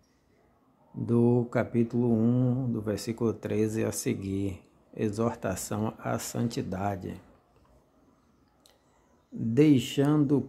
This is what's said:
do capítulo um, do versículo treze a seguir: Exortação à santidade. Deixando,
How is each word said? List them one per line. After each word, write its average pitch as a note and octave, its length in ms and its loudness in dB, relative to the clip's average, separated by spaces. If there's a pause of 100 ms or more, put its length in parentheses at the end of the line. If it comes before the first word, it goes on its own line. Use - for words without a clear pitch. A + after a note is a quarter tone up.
(960)
do A#2+ 560 4
capítulo A#2 600 0
um, B2 580 2
do A2+ 120 -4
versículo A2 500 -2
treze G#2+ 500 -2
a A2 80 0
seguir: G2 720 -4 (320)
Exortação G#2+ 1040 -4
à A#2 200 -4
santidade. G2 1000 -6 (2000)
Deixando, C#3+ 1040 4 (100)